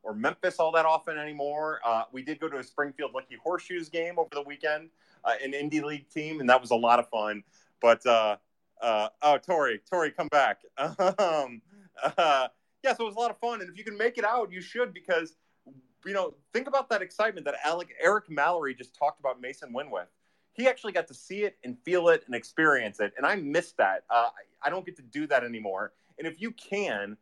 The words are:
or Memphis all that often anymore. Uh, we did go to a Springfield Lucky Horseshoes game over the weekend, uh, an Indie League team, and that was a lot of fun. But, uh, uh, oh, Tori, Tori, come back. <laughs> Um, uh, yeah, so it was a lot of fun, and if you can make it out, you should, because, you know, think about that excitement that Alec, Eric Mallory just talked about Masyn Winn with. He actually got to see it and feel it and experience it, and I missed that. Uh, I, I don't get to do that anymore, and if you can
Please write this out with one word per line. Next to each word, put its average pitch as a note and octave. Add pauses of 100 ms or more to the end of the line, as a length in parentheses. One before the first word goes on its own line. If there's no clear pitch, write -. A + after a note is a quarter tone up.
or G#2+
Memphis E3
all D#3+
that D#3+
often D#3+
anymore. D3+
Uh, A2+
we C3
did D3
go D#3+
to D3
a C3
Springfield C#3+
Lucky C3
Horseshoes F3
game E3+
over E3
the D3
weekend, D3+ (340)
uh, A2+ (100)
an C3+
Indie C#3+
League D3
team, D#3
and C3
that B2
was B2
a B2
lot A#2+
of A#2+
fun. G#2+ (400)
But, A#2
uh, A2 (440)
uh, A2 (140)
oh, D3
Tori, C#3 (100)
Tori, E3
come D#3
back. C3+
<laughs> -
Um, D#3 (560)
uh, C#3+ (380)
yeah, C4+
so C4
it A3+
was G3+
a -
lot A#3
of -
fun, A#3
and F3+
if E3+
you G#3
can G#3
make A#3
it A3
out, A3
you F3+
should, A3+
because, E3 (720)
you G3
know, F3+ (200)
think C4
about C#4
that G#3
excitement F#3+
that C3+
Alec, E3 (120)
Eric F#3
Mallory D3
just -
talked D3
about B2+
Masyn B2+
Winn C#3
with. F2+ (480)
He A#3+
actually B3+
got E3+
to C3+
see G3
it G3+
and B2
feel F3
it D#3+
and B2+
experience B2
it, G2+
and D3
I G3
missed E3
that. F#2+
Uh, A#2 (340)
I, C#3
I D3
don't F3+
get F3
to D3
do C#3
that C3+
anymore, G#2 (260)
and D3+
if D#3+
you A3
can A2